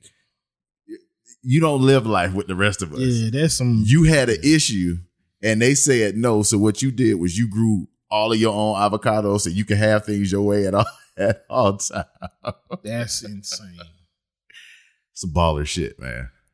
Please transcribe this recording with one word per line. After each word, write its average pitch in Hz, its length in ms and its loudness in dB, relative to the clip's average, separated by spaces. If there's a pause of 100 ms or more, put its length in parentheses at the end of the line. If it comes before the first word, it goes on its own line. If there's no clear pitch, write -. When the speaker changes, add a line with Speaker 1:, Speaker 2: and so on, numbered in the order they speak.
(1400)
Speaker 1:
you 131 180 2
don't 151 220 2
live 131 260 6
life 92 260 0
with 98 140 -4
the 92 80 -6
rest 101 260 0
of 80 120 -8
us. - 60 -8
Speaker 2:
Yeah, 120 320 0
that's 147 240 0
some 120 300 2
Speaker 1:
You 143 180 4
had 147 260 4
an 107 140 2
issue 107 540 2 (460)
and 110 180 2
they 135 140 4
said 113 400 2
no. 110 280 2
So 104 140 0
what 104 240 0
you 135 100 0
did 113 240 0
was 87 220 -2
you 117 120 0
grew 107 380 0 (220)
all 107 240 0
of 113 60 2
your 110 140 2
own 107 220 0
avocados 104 680 0
so 87 80 -4
you 101 160 -4
can 104 120 0
have 107 280 2
things 101 260 -2
your 101 100 0
way 101 260 0
at 92 60 -2
all, 104 120 4 (160)
<laughs> - 160 -20
at 101 320 -2
all 101 280 0
time." - 280 -8 (800)
Speaker 2:
That's 117 400 -8
insane. 101 560 -14 (1300)
Speaker 1:
Some 90 200 -12
baller 78 320 0
shit, - 340 -8
man. 64 300 -12 (240)